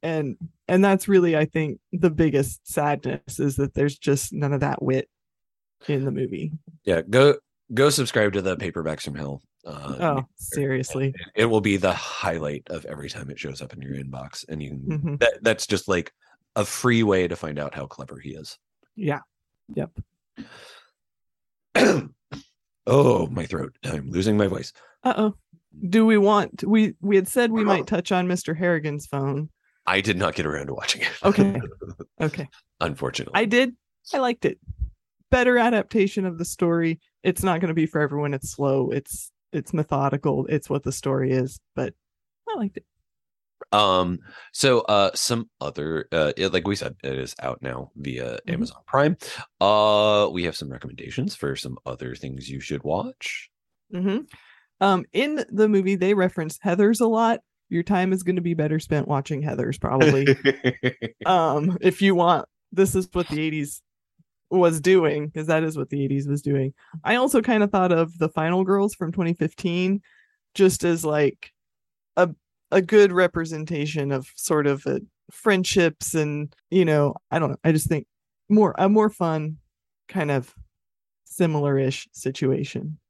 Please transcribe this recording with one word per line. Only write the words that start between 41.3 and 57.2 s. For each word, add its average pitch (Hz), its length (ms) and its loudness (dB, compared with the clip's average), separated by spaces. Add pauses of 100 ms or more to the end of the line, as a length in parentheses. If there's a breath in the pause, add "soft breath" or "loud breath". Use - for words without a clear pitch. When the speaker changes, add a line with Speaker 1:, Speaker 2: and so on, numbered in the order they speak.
Speaker 1:
is, 131 260 -2 (160)
but 127 180 -6 (560)
I 440 80 -6
liked 208 200 -6
it. - 80 -14 (880)
Speaker 2:
Um, 92 480 2 (320 loud breath)
so, 127 300 2
uh, 101 320 2
some 117 360 -4 (100)
other, 76 520 -6
uh, 78 240 2
it, 90 160 -2
like 90 160 0
we 101 80 -2
said, - 260 -8
it 67 160 -6
is 64 240 -8
out 64 200 -6
now 64 340 -10
via 62 380 -8 (120)
Speaker 1:
Mm-hmm. - 80 -4
Speaker 2:
Amazon 220 320 -8
Prime. 143 300 2 (440 loud breath)
Uh, 104 720 4
we 87 120 -2
have 82 120 -4
some 73 140 -10
recommendations 62 640 -8
for 67 220 -6
some 64 280 -12
other 64 300 -10
things 65 340 -12
you 67 120 -10
should 69 240 -8
watch. - 680 -6 (420)
Speaker 1:
Mm-hmm. 190 260 -2 (600 soft breath)
Um, 190 320 2
in 294 380 -2
the 214 180 4
movie, 196 280 2
they 185 180 2
reference 180 440 -2
Heathers 202 420 2
a 233 60 4
lot. 226 340 2 (300)